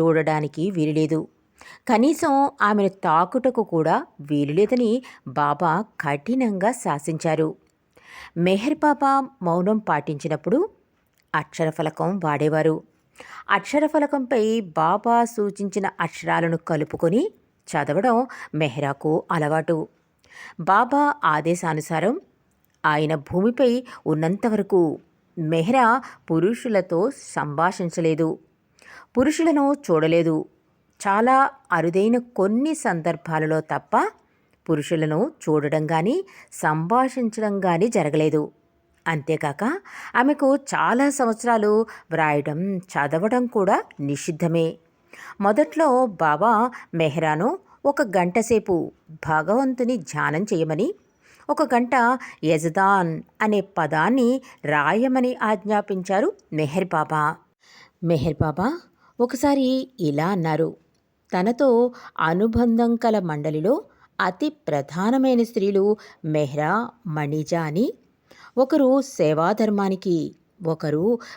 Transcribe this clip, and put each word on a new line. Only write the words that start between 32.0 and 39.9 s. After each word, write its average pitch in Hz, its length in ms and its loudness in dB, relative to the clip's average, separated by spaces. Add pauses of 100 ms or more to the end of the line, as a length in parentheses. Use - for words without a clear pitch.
కొన్ని 240 560 0
సందర్భాలలో 160 840 -2
తప్ప 208 500 -2 (600)
పురుషులను 160 600 0 (160)
చూడడం 151 420 0
గాని, 208 340 0 (280)
సంభాషించడం 214 1120 -2
గాని 180 240 2
జరగలేదు. 156 600 0 (560)
అంతేకాక 160 720 -4 (360)